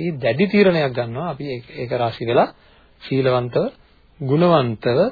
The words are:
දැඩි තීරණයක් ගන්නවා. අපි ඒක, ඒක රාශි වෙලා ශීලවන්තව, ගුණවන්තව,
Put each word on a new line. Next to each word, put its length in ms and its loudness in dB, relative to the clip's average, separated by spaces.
දැඩි 320 0
තීරණයක් 440 4
ගන්නවා. 380 -6
අපි 180 -10
ඒක, 240 -10
ඒක 220 -10
රාශි 320 -2
වෙලා 220 2
ශීලවන්තව, 640 0
ගුණවන්තව, 800 2